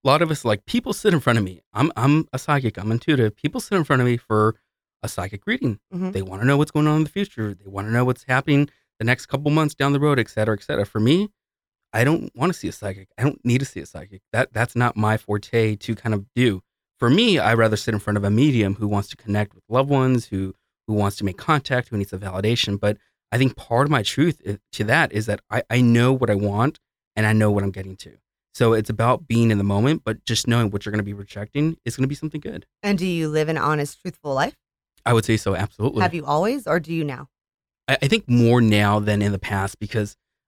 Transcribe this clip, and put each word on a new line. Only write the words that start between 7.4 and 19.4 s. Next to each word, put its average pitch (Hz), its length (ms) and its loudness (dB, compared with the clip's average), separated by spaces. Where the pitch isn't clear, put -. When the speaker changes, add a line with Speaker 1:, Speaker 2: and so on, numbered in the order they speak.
Speaker 1:
They 98 120 -20
wanna 98 240 -8
know 120 140 2
what's 127 200 -2
happening 139 440 2
the 110 60 -6
next 123 220 0
couple 147 240 -2
months 151 240 2
down 139 180 0
the 143 60 2
road, 143 200 2
et 110 100 0
cetera, 110 260 -2
et 101 80 -8
cetera. - 240 -2
For 107 140 -4
me, 170 300 4
I 113 120 2
don't 151 320 0
wanna 165 160 0
see - 160 -8
a - 40 -6
psychic. 98 360 -12
I 113 40 -2
don't - 220 0
need 120 140 2
to 135 60 -2
see - 160 -10
a 69 60 -14
psychic. 98 340 -20
That, 123 200 -2
that's 117 240 -4
not 120 200 0
my 107 200 2
forte 107 580 -2
to 110 220 -6
kind 110 180 -4
of 101 200 -6
do. 117 280 2
For 120 120 2
me, 202 280 4
I'd 110 200 2
rather 110 180 2
sit 110 180 -4
in 101 60 -4
front 104 180 -2
of 101 60 -2
a 101 60 0
medium 110 440 2
who 104 120 -4
wants 101 220 -2
to - 80 -18
connect 104 380 -4